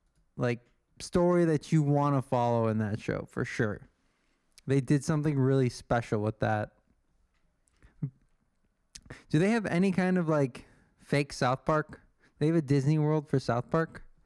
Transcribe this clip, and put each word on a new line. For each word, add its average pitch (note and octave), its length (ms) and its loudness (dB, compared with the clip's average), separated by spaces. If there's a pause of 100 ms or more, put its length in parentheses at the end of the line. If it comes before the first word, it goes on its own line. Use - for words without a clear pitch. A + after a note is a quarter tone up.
(360)
like, A#2+ 240 -2 (400)
story F3 440 2
that D#3+ 260 0
you D#3+ 120 4
wanna C#3+ 400 2
follow A#2 460 0
in A2 100 0
that G#2+ 220 -4
show, G2+ 300 -6
for A#2+ 140 -4
sure. - 440 -4 (800)
They C3+ 140 2
did C3+ 240 0
something D3+ 340 0
really C3 300 4
special A#2 520 -2
with G#2+ 200 -4
that. G#2+ 320 -2 (2500)
Do D#3 100 2
they F#3+ 120 2
have A3+ 160 -2
any F#3 260 2
kind F#3 260 0
of, E3 100 -2
like, C#3+ 360 -2 (340)
fake C#3+ 340 -2
South C3 320 -2
Park? - 360 -2 (380)
They D3 80 0
have E3 100 2
a E3 60 2
Disney C#3+ 360 2
World D3+ 300 0
for C#3 100 0
South A#2+ 320 -4
Park? - 320 -2 (240)